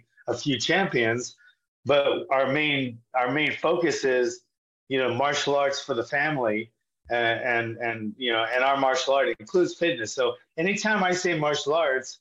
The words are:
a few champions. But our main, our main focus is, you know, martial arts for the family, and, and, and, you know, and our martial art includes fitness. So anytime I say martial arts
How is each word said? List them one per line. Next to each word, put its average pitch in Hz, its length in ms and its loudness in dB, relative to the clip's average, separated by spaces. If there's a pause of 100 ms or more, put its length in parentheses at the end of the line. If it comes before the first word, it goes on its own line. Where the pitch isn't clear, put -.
(280)
a 123 60 0
few 123 260 -2
champions. 123 760 0 (480)
But 123 460 2
our 135 200 2
main, 139 480 -2 (140)
our 127 180 0
main 143 220 0
focus 165 500 0
is, 123 380 2 (480)
you 135 80 -2
know, 123 160 0
martial 143 420 0
arts 139 260 0
for - 120 -4
the 117 100 -2
family, 123 680 -2 (400)
and, 117 300 0
and, 117 360 -2
and, 113 400 -6
you 127 160 -2
know, 113 100 2 (100)
and 127 100 2
our 139 120 4
martial 131 380 2
art 135 160 2 (100)
includes 175 360 0
fitness. 127 380 -2
So 123 200 0 (240)
anytime 208 460 0
I 180 100 2
say 175 240 0
martial 147 380 0
arts 139 460 0